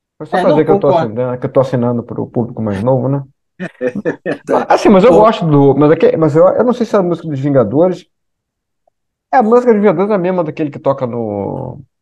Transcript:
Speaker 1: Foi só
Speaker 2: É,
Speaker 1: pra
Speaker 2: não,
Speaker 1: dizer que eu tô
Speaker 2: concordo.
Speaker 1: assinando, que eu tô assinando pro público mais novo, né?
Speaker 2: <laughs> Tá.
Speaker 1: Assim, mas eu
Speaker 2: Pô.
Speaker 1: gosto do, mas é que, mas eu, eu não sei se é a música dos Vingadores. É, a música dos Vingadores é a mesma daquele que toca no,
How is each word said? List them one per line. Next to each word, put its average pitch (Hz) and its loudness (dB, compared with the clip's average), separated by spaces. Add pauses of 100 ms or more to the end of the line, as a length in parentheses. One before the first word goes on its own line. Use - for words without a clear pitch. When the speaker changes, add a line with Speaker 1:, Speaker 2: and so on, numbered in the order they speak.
(180)
Speaker 1:
Foi 151 -16
só 180 -4
Speaker 2:
É, 185 0
Speaker 1:
pra 185 2
Speaker 2:
não, 151 2
Speaker 1:
dizer 151 2
que 170 0
eu 202 2
tô 202 0
Speaker 2:
concordo. 170 2
Speaker 1:
assinando, 123 -6
que - -8
eu - -6
tô 139 2
assinando 123 -2
pro 117 -8
público 117 -6
mais 101 -4
novo, 127 0
né? 139 -4 (360)
Speaker 2:
<laughs> 170 -8
Tá. - -2
Speaker 1:
Assim, 170 2
mas 190 6
eu 233 6
Speaker 2:
Pô. 165 6
Speaker 1:
gosto 170 2
do, 143 4
mas 147 4
é 165 6
que, - 2
mas 151 0
eu, 170 6
eu - 2
não 247 0
sei 240 -4
se - -6
é 202 4
a 185 0
música 170 -4
dos 139 -6
Vingadores. 143 0 (1300)
É, 269 2
a 247 4
música 240 2
dos 208 2
Vingadores 202 0
é - 0
a 202 0
mesma 180 -2
daquele 151 -6
que 135 -12
toca 135 -2
no, 101 -6 (220)